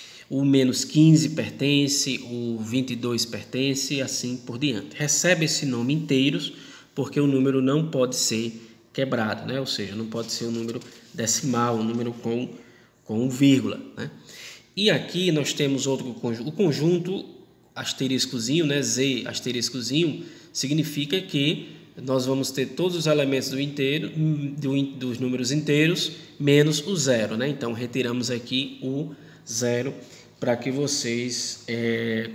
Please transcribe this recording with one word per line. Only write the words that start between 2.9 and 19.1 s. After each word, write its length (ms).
e 60
dois 260
pertence, 720
e 60
assim 340
por 220
diante. 360
Recebe 520
esse 200
nome 280
inteiros 580
porque 240
o 80
número 360
não 260
pode 300
ser 440
quebrado, 560
né? 100
Ou 80
seja, 300
não 120
pode 260
ser 120
um 60
número 300
decimal, 640
um 60
número 280
com, 380
com 240
vírgula, 500
né? 160
E 140
aqui 420
nós 220
temos 340
outro 280
conju-, 300
o 60
conjunto 720
asteriscozinho, 920
né? 160
Z 460